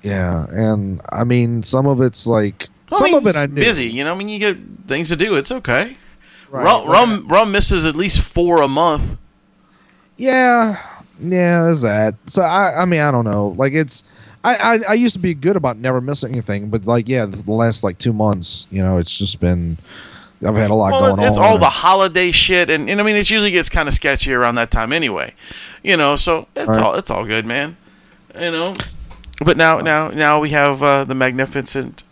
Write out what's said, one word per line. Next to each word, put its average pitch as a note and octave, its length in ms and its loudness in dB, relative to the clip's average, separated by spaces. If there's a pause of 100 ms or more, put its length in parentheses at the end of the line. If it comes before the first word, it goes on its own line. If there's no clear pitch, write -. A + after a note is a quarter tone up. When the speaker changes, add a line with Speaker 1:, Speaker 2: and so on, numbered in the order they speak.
Speaker 1:
Yeah, F2+ 480 -4
and, G2+ 500 -2 (100)
I A#2 140 -4
mean, A#2+ 380 0
some C3 240 0
of C3+ 140 2
it's, B2 260 -2
like, G#2+ 420 -2 (220)
Speaker 2:
Well, G4 100 2
Speaker 1:
some C5 60 4
Speaker 2:
I F#4 40 4
mean, E4 80 6
Speaker 1:
of A#3 80 2
it E3+ 100 2
I D3 80 2
Speaker 2:
it's C#3+ 80 -6
Speaker 1:
knew. C#3+ 80 -4
Speaker 2:
busy, D#3+ 260 0
you A#2+ 180 -6
know? E3 100 -2
I F#3+ 40 -8
mean, G3+ 100 -8
you G#3+ 100 -8
get G3+ 180 -2 (300)
things D3+ 220 -4
to E3+ 80 0
do. G3 200 0
It's C#3 140 -2
okay. A#3 460 -2 (540)
Speaker 1:
Right, C3+ 140 -6
Speaker 2:
Rum, G#3 240 4
Speaker 1:
right. D#3+ 40 2
Speaker 2:
Rum, G#3+ 360 4
Rum G3+ 240 4
misses F#3+ 340 2
at D3+ 100 -2
least F#3+ 260 2
four E3+ 400 2
a C3+ 60 2
month. D3 480 0 (1000)
Speaker 1:
Yeah, B3 600 2 (460)
yeah, E3+ 420 2
there's D#3+ 180 2
that. G#2+ 320 2 (120)
So, - 160 0
I, E3+ 400 2
I - 20 4
mean, E3+ 160 2
I D3 100 2
don't A#2+ 140 0
know. G#2 320 0
Like, C3+ 160 0
it's, D#3 300 -2 (400)
I, A#3 140 2
I, A3 220 2 (120)
I G#3+ 40 4
used A#3+ 200 2
to F#3+ 40 -8
be F3 160 -2
good D#3+ 220 0
about C3 200 -2
never B2+ 240 -2
missing C3+ 320 -6
anything, G#2 380 -4
but, G#2 160 -4
like, A#2 220 0
yeah, B2 180 -2
the G2 240 -10
last, A2+ 340 0
like, F#2 140 -4
two A#2+ 140 -2
months, G#2+ 580 -2
you F#2+ 120 -2
know, F#2 160 2
it's E2 180 -4
just - 240 -6
been, F2 380 -2 (680)
I've G#2+ 120 0
had G#2+ 140 0
a G#2+ 40 2
lot A2 180 2
Speaker 2:
Well, G2+ 240 2
Speaker 1:
going G#2 120 2
Speaker 2:
it's G#2 100 2
Speaker 1:
on. F#3 60 4
Speaker 2:
all G#3+ 140 6
the E3+ 80 4
holiday F#3 640 2
shit, F3+ 400 2
and, D3+ 200 -2
and, G3+ 100 -2
I G#3 40 0
mean, G#3+ 120 0
it G#3 140 0
usually G#3 220 0
gets E3+ 160 0
kinda D3+ 240 -2
sketchy C3+ 400 -2
around A#2+ 240 0
that A#2 140 -4
time A#2 220 -2
anyway, G#2+ 420 -4 (480)
you F#3 140 0
know, D3 200 2
so E3 400 -2
it's D4 120 -6
Speaker 1:
Right. A2 120 2
Speaker 2:
all, - 140 0
it's - 160 -6
all G#2+ 140 -6
good, A2 220 -4
man, C#3+ 300 -6 (580)
you E3+ 160 -6
know. E3+ 240 -6 (720)
But D#3+ 120 4
now, D#3+ 240 4
now, D#3 300 0
now D3+ 300 2
we D3+ 100 -4
have, C#3+ 320 2
uh, C#3 220 2
the C3 100 -6
magnificent C3 960 -4